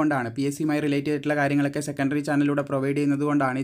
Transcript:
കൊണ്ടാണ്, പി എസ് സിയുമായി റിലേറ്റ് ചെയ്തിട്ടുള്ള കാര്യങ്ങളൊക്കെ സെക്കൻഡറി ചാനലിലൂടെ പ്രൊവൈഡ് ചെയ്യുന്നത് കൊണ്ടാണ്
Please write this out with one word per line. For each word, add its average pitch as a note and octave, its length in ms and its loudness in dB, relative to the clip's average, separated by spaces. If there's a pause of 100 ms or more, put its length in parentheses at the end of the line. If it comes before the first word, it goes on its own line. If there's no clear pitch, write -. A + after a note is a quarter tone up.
കൊണ്ടാണ്, C#3+ 360 0
പി C#3 140 -2
എസ് C#3+ 100 -4
സിയുമായി D3 260 0
റിലേറ്റ് C#3+ 240 0
ചെയ്തിട്ടുള്ള D3 320 0
കാര്യങ്ങളൊക്കെ C#3+ 480 0
സെക്കൻഡറി C#3+ 400 -2
ചാനലിലൂടെ C#3+ 400 2
പ്രൊവൈഡ് C#3 300 0
ചെയ്യുന്നത് C#3+ 320 0
കൊണ്ടാണ് C3+ 320 0